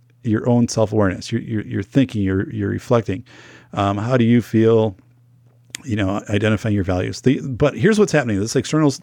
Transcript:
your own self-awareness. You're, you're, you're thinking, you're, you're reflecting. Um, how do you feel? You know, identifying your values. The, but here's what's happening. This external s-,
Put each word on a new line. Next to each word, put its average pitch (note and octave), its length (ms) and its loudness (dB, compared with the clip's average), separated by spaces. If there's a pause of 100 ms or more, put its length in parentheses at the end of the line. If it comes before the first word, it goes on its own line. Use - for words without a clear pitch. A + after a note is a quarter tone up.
(220)
your A2 260 -2
own A#2+ 200 4
self-awareness. G#2 640 0
You're, A#2 100 -2
you're, A2 240 -6
you're A2+ 160 -6
thinking, B2 400 0
you're, F#2+ 280 0
you're G2+ 200 -4
reflecting. G2+ 540 -2 (480)
Um, G2+ 260 0
how A#2+ 180 0
do A#2 80 4
you A#2 180 4
feel? A2 540 2 (880)
You G#2+ 120 -4
know, G2+ 320 -2
identifying G#2+ 460 0
your G2+ 100 0
values. F#2+ 360 -4
The, C3+ 200 2
but C3+ 360 -2
here's G3 220 2
what's G#3 140 2
happening. B2 280 0
This A2 160 -2
external D3+ 320 0
s-, C3+ 140 -4